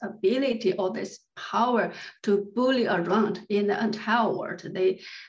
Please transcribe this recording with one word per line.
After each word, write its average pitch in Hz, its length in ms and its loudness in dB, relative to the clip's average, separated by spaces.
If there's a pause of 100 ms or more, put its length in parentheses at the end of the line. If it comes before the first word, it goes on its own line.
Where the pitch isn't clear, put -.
ability 247 460 0 (300)
or 190 120 0
this 208 280 -8 (180)
power 214 560 0 (300)
to 202 320 2
bully 254 320 2
around 185 640 0
in 202 160 2
the 202 180 0
entire 220 480 0
world. - 300 -6 (100)
They, 185 300 0 (260)